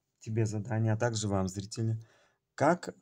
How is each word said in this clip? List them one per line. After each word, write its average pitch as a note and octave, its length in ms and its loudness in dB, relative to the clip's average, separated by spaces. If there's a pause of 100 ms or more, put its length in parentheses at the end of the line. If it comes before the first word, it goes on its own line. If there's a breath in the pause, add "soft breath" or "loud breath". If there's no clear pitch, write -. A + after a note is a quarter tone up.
(200)
тебе A2 260 0
задание, A2 460 0
а G#2+ 40 2
также A2 320 0
вам, F#2+ 200 2
зрители. A2 500 -4 (560 soft breath)
Как, E3 480 2